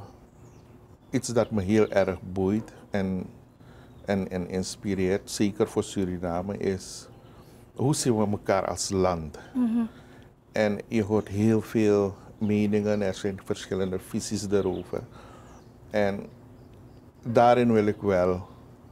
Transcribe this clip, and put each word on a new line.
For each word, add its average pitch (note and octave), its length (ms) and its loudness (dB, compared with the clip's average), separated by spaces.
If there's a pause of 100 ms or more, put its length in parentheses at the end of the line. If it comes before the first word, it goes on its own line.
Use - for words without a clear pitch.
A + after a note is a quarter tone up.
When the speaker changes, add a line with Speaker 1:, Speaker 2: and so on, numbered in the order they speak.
(1080)
Speaker 1:
iets B2+ 180 -4
dat A#2 240 0
me G#2+ 100 0
heel G#2 280 4
erg F#2+ 320 2
boeit G2 500 -2 (180)
en, F#2+ 360 -4 (800)
en, G2 260 -2
en F2+ 180 -6
inspireert, F#2+ 840 -2
zeker G#2 360 0
voor G#2 160 -4
Suriname, F2+ 760 -4
is - 500 -6 (680)
hoe C3+ 200 0
zien B2 220 2
we G#2+ 140 2
elkaar G2+ 360 0
als - 220 -4
land? F2+ 480 0 (160)
Speaker 2:
Mhm. A#3+ 280 0 (720)
Speaker 1:
En G#2 360 0
je A2+ 160 0
hoort G2+ 240 0
heel G#2+ 340 2
veel G#2 520 2 (240)
meningen, G#2 640 0
er F#2+ 120 -2
zijn F#2+ 300 -6
verschillende F#2+ 560 -4
visies G2+ 480 -6
daarover. F#2 540 -2 (880)
En G2+ 360 0 (1000)
daarin A#2+ 500 6
wil G#2+ 120 6
ik G#2 160 0
wel F#2 460 2 (440)